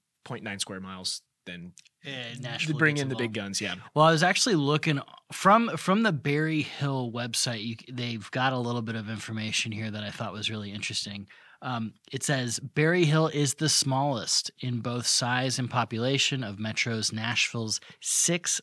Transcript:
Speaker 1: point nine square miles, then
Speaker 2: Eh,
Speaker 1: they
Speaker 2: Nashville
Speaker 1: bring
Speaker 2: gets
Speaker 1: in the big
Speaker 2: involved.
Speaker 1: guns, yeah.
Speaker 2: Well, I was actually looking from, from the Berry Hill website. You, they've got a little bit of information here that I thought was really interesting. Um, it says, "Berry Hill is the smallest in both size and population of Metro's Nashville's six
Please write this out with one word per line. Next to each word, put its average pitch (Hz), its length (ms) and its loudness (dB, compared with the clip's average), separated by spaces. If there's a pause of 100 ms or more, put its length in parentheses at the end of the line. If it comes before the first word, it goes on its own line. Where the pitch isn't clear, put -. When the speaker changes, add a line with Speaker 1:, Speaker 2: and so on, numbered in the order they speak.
(260)
Speaker 1:
point 113 180 -10
nine 101 140 -8
square 98 220 -6
miles, 92 420 -8 (240)
then 87 280 -14 (300)
Speaker 2:
Eh, 127 300 -10
Speaker 1:
they 117 80 -14
Speaker 2:
Nashville 123 340 -4
Speaker 1:
bring 151 200 4
Speaker 2:
gets 143 80 0
Speaker 1:
in 135 60 -2
the 131 60 -2
big 117 220 -4
Speaker 2:
involved. 98 220 -4
Speaker 1:
guns, - 20 -6
yeah. 92 140 -4 (180)
Speaker 2:
Well, 151 120 6
I 160 60 8
was 160 120 4
actually 196 320 4
looking 147 440 2 (320)
from, 208 460 6
from 190 240 2
the 226 100 4
Berry 151 520 0
Hill 131 480 -2
website. 120 520 -4
You, 113 120 -6 (120)
they've 120 440 -6
got 131 200 2
a 131 60 0
little 120 240 -2
bit 113 140 -4
of 110 160 -6
information 110 600 -4
here 107 200 -6
that 107 120 -6
I 104 60 -6
thought 104 240 -8
was 104 160 -4
really 107 220 -6
interesting. 101 560 -6 (340)
Um, 117 320 -4 (180)
it 131 120 -6
says, 127 360 0
"Berry 160 460 4
Hill 156 240 6
is 143 240 2
the 156 160 0
smallest 135 920 2
in 123 220 -2
both 120 260 -2
size 127 520 2
and 123 100 0
population 131 760 2
of 101 160 -8
Metro's 110 540 -2
Nashville's 113 680 -2 (220)
six - 600 0